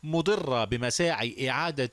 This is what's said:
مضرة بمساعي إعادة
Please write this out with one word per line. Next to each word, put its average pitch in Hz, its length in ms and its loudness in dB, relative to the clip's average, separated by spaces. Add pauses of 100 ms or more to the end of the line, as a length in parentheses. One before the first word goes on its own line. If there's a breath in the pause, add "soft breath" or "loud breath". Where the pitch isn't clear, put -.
مضرة 156 600 2
بمساعي 123 840 0
إعادة 139 420 -2